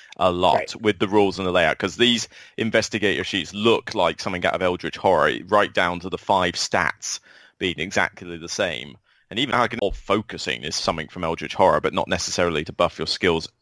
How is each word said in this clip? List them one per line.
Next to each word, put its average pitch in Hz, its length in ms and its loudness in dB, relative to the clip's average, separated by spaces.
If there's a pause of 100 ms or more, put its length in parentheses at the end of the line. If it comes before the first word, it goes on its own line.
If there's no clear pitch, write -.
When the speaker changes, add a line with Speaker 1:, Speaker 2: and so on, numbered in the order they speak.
(180)
Speaker 1:
a 92 120 4
lot 90 260 4
Speaker 2:
Right. - 260 -4
Speaker 1:
with 104 160 2
the 107 100 0
rules 98 300 4
and 95 100 -2
the 90 40 0
layout, 85 260 4
'cause 95 180 -4
these 117 320 2 (300)
investigator 104 680 0
sheets 87 300 -4
look 107 400 2
like 85 260 0
something 90 240 -4
out 90 80 2
of 85 80 -2
Eldritch 90 380 -2
Horror, 76 340 4 (160)
right 101 240 2
down 90 280 0
to 92 100 -10
the - 80 -6
five 92 340 0
stats - 680 -4 (380)
being 90 200 -4
exactly 90 580 -4
the 82 100 -14
same. 71 520 -6 (320)
And 95 80 -10
even 135 160 -2
how 123 80 4
I 113 60 2
can, 113 100 -8
all 101 140 -2
focusing 85 720 -4
is 78 120 -6
something 80 320 -4
from 90 160 -8
Eldritch 82 300 -4
Horror, 80 260 6
but 80 140 -2
not 85 120 -2
necessarily 87 580 0
to - 100 -12
buff 85 240 0
your 78 80 -6
skills 82 420 0 (140)